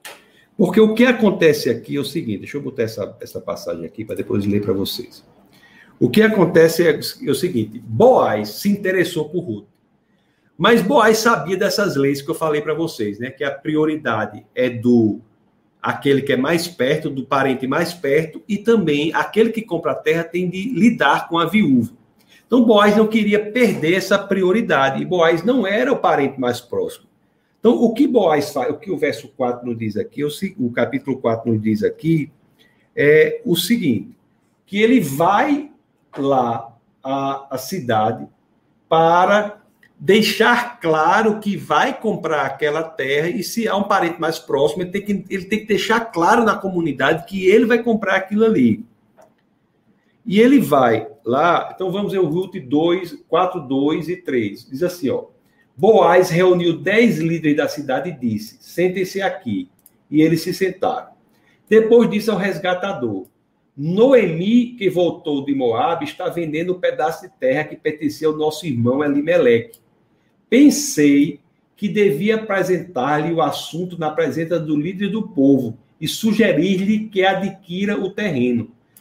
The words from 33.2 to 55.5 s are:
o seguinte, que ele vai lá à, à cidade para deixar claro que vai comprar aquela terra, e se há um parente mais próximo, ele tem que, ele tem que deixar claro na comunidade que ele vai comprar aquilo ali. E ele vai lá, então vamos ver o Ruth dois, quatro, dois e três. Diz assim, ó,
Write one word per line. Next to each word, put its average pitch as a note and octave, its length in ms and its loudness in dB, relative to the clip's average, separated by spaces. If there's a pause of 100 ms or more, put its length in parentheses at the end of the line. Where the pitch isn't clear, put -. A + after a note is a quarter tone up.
o - 100 0
seguinte, D3+ 640 -2 (480)
que G#3 180 -2
ele A#3+ 160 4
vai F#3+ 720 0 (480)
lá B2+ 560 -2 (260)
à, C#3 540 -6
à B2 40 -8
cidade A#2 680 -4 (600)
para F3+ 760 2 (360)
deixar A3 800 2
claro F3 640 2
que G3 160 -4
vai G#3+ 420 -2
comprar D#3+ 440 -4
aquela D3+ 400 -2
terra, D3 480 -2
e F#3 120 -6
se A#3 240 -6
há F#3 80 -2
um G3+ 100 -2
parente F3 360 -2
mais D#3+ 180 -2
próximo, D3 440 0
ele F3+ 80 -8
tem G3 120 -6
que, G3+ 280 -4
ele F#3 160 -6
tem G#3+ 140 -4
que - 60 -18
deixar A3+ 460 -2
claro G3+ 320 2
na G3 100 2
comunidade D#3+ 720 -2
que F#3+ 200 -4
ele A3+ 180 6
vai A#3 180 0
comprar G#3 340 -2
aquilo G#3 280 0
ali. C3+ 400 2 (1400)
E F#3+ 120 2
ele C4 220 8
vai C3 480 2 (160)
lá, C#3+ 500 0
então F#3 160 -6
vamos F#3+ 220 -4
ver F#3+ 60 -2
o F3+ 80 2
Ruth F#3 300 -6
dois, D#3+ 680 -2
quatro, F3+ 320 0
dois D3 520 -2
e F3+ 60 -6
três. A#2 520 -6
Diz C3+ 140 -8
assim, E3+ 260 -4
ó, - 200 -6 (460)